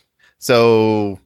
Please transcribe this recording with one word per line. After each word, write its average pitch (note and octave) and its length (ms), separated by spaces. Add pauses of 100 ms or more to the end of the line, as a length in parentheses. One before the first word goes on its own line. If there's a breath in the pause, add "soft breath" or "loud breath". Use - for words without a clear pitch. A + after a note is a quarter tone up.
(400 soft breath)
So A2 880